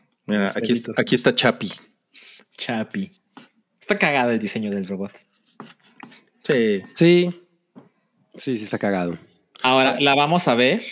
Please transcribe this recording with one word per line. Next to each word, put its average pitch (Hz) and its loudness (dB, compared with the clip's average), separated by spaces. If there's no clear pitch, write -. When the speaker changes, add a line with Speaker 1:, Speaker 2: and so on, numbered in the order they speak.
Speaker 1:
Mira, 104 0
Speaker 2:
Los 98 -4
Speaker 1:
aquí 117 -2
está, 117 -2
Speaker 2:
perritos, - -2
Speaker 1:
aquí 120 -2
Speaker 2:
no. - 4
Speaker 1:
está 123 0
Chapi. 113 0
Speaker 2:
Chapi. 110 -8
Está 202 -2
cagado 139 0
el 113 0
diseño 107 -6
del 98 -6
robot. 98 -10
Speaker 1:
Sí. 110 0
Speaker 3:
Sí. 175 4
Sí, 127 -4
sí 107 -8
está 104 -6
cagado. 90 -2
Speaker 2:
Ahora, 131 2
¿la 139 4
vamos 156 2
a 123 4
ver? 131 2